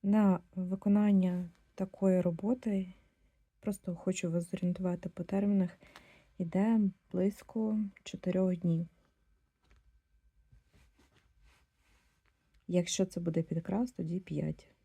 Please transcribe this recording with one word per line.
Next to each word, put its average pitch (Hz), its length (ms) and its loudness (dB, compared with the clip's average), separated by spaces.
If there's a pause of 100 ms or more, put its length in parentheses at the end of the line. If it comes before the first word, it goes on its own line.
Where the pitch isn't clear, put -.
На 202 380 4 (140)
виконання 185 960 2 (240)
такої 190 460 2
роботи, 190 760 -2 (680)
просто 196 340 -6
хочу 175 360 -4
вас 170 200 -2
зорієнтувати 180 580 -4
по - 160 -8
термінах, 196 460 2 (720)
іде 196 400 2 (320)
близько 214 680 -2 (240)
чотирьох 185 540 -2
днів. 170 320 0 (3750)
Якщо 180 380 0
це 180 140 -8
буде 165 220 -2
підкрас, 185 500 -4
тоді 175 280 -6
п'ять. 156 500 -6 (140)